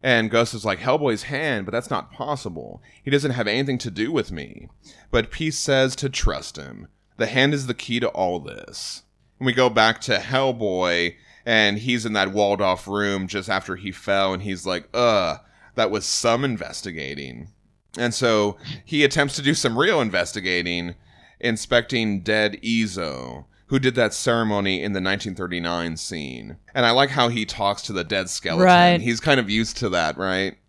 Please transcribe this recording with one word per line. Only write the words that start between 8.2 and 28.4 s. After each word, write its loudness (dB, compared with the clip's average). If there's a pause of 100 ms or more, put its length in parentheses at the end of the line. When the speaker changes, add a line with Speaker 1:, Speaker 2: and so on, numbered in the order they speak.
Speaker 1:
this." -12 (360)
And -4
we 4
go 6
back 4
to 0
Hellboy, 0 (300)
and 4
he's -2
in -2
that 0
walled-off 2
room -2
just -6
after -2
he -10
fell, 0
and -6
he's -6
like, -4
"Ugh, 2 (360)
that 2
was -2
some 0
investigating." -8 (480)
And 0
so 2 (300)
he 2
attempts 2
to -6
do 2
some 0
real 4
investigating, -2 (440)
inspecting 0
dead 0
Ezo, -2 (220)
who 0
did 2
that 2
ceremony 0
in -4
the -2
nineteen -4
thirty-nine -4
scene. -10 (180)
And 4
I 6
like 4
how 4
he -2
talks -2
to -8
the -2
dead -2
skeleton. 2